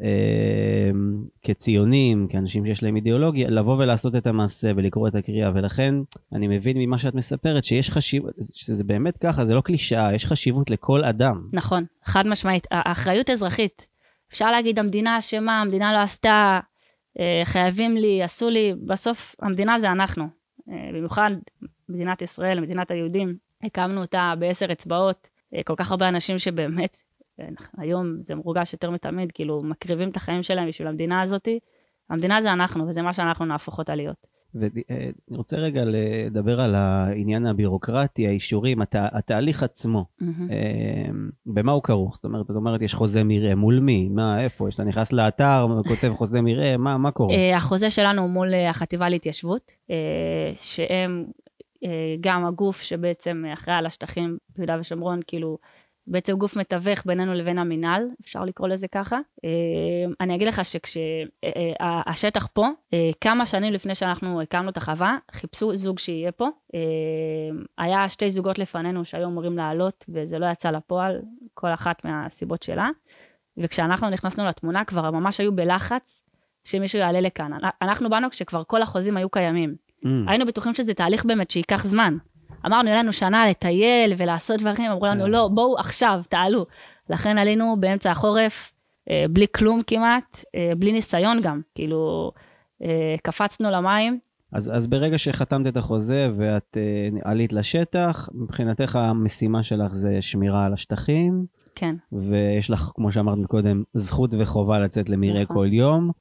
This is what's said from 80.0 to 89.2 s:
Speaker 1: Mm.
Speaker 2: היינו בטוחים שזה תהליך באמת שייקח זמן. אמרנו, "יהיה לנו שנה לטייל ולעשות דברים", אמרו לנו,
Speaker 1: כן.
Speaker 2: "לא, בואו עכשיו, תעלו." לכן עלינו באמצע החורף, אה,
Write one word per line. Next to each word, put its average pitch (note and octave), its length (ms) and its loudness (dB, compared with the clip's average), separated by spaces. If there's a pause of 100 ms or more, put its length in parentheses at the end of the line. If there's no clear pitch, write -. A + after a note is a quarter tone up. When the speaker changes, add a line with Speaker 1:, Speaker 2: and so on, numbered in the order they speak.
Speaker 1:
Mm. C3+ 40 0 (180)
Speaker 2:
היינו A#3 200 2
בטוחים A#3 280 -4
שזה A3+ 200 -2
תהליך F#3 300 0
באמת A3 260 2
שייקח F#3+ 340 -2
זמן. G#3 320 2 (500)
אמרנו, A3+ 220 4
"יהיה G#3+ 140 4
לנו A3+ 100 0
שנה G#3 380 4
לטייל G#3 640 4
ולעשות F3 440 0
דברים", G#3+ 300 0
אמרו G3 160 0
לנו, G3+ 180 2
Speaker 1:
כן. G3 60 2
Speaker 2:
"לא, A3+ 180 4
בואו A#3 300 2
עכשיו, G3+ 500 2
תעלו." F#3+ 380 2 (440)
לכן G#3 280 0
עלינו A3 420 4
באמצע F#3+ 300 2
החורף, G#3+ 640 2 (380)
אה, D#3 200 4